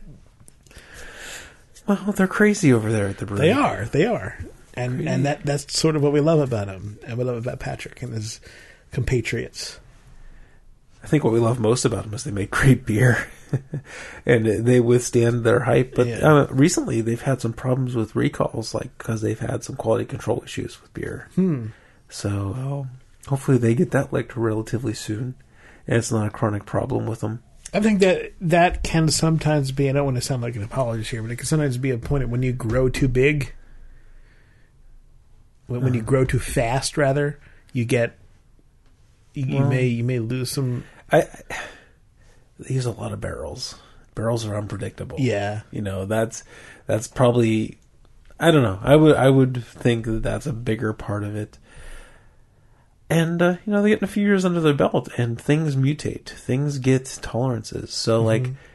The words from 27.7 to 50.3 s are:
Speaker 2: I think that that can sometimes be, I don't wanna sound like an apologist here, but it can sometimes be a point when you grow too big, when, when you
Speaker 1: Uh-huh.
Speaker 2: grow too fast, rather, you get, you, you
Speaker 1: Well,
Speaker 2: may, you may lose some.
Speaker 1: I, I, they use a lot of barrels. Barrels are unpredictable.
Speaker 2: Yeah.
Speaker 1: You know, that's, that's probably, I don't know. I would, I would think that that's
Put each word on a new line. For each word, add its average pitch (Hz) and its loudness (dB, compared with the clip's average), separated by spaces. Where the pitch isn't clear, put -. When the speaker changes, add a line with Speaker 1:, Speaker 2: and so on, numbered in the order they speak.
Speaker 2:
I 185 0
think 208 4
that 185 2
that 175 4
can 160 2
sometimes 151 2
be, 139 0
I 131 0
don't 143 2
wanna 123 -2
sound 127 -4
like 120 -6
an 104 -8
apologist 113 -4
here, 113 -6
but 113 -6
it 120 -8
can - -8
sometimes 147 0
be 131 -2
a 120 -2
point 135 -2
when 123 -2
you 127 0
grow 127 0
too 131 0
big, 135 2
when, 123 -4
when 131 2
you 113 0
Speaker 1:
Uh-huh. 107 -6
Speaker 2:
grow 131 4
too 127 0
fast, 127 -2
rather, 143 0
you 120 -2
get, 117 0
you, 139 -4
you 139 -2
Speaker 1:
Well, 139 4
Speaker 2:
may, 127 2
you 117 0
may 127 0
lose 123 -4
some. 123 -4
Speaker 1:
I, 151 6
I, - -4
they 135 -6
use 127 -2
a 120 -4
lot 107 -8
of 104 -8
barrels. - -10
Barrels 113 -2
are 104 -4
unpredictable. - -8
Speaker 2:
Yeah. 104 0
Speaker 1:
You - -6
know, 98 -4
that's, 110 -2
that's 107 -2
probably, 117 2
I 165 4
don't 151 6
know. 98 -2
I 131 6
would, 156 8
I 127 6
would 127 4
think 117 -2
that 110 -2
that's 107 -4